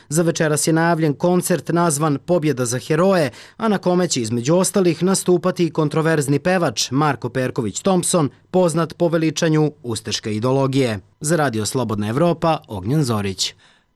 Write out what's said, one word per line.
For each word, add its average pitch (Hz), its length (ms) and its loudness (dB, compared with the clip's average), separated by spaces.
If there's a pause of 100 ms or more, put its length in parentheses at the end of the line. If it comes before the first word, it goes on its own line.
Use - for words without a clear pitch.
Za 156 140 0
večeras 160 440 0
je 165 60 2
najavljen 160 420 2
koncert 180 540 0
nazvan 160 580 0
Pobjeda 151 380 0
za 120 140 -4
heroje, 170 520 2 (260)
a 226 120 -2
na 196 100 2
kome 180 300 2
će, - 120 -2
između 120 360 0
ostalih, 180 460 2
nastupati 180 640 0
i 156 40 -4
kontroverzni 151 680 0
pevač 170 520 0
Marko 135 380 -2
Perković 123 520 -4
Thompson, 180 500 0 (200)
poznat 165 480 0
po 175 100 2
veličanju 156 640 2 (100)
ustaške 110 520 -6
ideologije. 131 640 0 (220)
Za 156 160 0
Radio 117 300 -2
Slobodna 107 420 -2
Evropa, 156 500 0 (100)
Ognjen 113 340 -2
Zorić. 104 520 -4 (420)